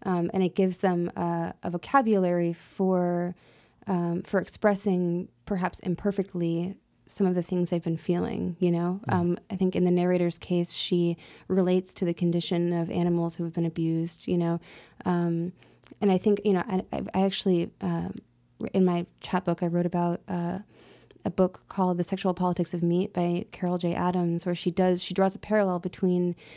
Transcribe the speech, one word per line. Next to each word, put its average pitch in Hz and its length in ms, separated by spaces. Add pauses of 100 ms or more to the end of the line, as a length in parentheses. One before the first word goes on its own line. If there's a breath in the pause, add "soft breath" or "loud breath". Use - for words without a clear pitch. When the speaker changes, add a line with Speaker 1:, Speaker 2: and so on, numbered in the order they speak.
Speaker 1:
Um, 175 280
and 190 120
it 175 100
gives 185 260
them 175 360
a, 170 480
a 180 80
vocabulary 175 800
for, 175 800 (520 soft breath)
um, 175 340
for - 180
expressing, 180 920 (180)
perhaps 180 320
imperfectly, 175 960 (360)
some 202 140
of 185 80
the 180 80
things 175 300
they've 175 120
been 165 140
feeling, 175 640
you 175 120
know? 175 280 (100)
Speaker 2:
Mm. - 40
Speaker 1:
Um, 175 240 (120)
I 196 60
think 185 200
in 180 80
the 180 80
narrator's 175 460
case, 175 360
she 170 440 (300 loud breath)
relates 185 480
to 190 100
the 170 80
condition 170 580
of 170 200
animals 170 440
who 170 100
have 165 80
been 170 120
abused, 165 600
you 180 100
know? 170 220 (460 loud breath)
Um, 170 480 (480 soft breath)
and 202 100
I 185 80
think, 208 260
you 208 80
know, 185 140
I, 190 160 (100)
I, - 80 (140)
I 190 60
actually, 190 500 (100)
um, 175 320 (640)
in 190 100
my 175 220 (140)
chapbook, 180 420
I 175 40
wrote 175 200
about, 175 400
uh, 175 320 (640 loud breath)
a 196 60
book 185 360
called 180 300
The 175 60
Sexual 185 320
Politics 180 400
of 170 80
Meat 175 280
by 175 400
Carol 180 280
J. 170 160
Adams, 175 500
where 175 100
she - 140
does, 180 340
she 185 120
draws 190 200
a - 40
parallel 196 400
between, 180 560 (220 loud breath)